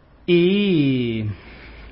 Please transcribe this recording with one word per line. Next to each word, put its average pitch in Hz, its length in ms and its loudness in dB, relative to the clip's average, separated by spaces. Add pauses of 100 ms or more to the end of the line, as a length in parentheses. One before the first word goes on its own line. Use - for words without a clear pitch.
(260)
Y 160 1000 0 (680)